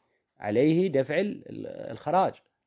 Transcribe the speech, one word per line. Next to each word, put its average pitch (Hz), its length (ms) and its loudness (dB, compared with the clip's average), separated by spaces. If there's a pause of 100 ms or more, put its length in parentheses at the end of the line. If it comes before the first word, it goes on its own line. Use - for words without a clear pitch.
(400)
عليه 151 520 2
دفع 135 280 0
ال-، 202 300 -4
ال-، - 420 -12
الخراج، 151 420 0 (340)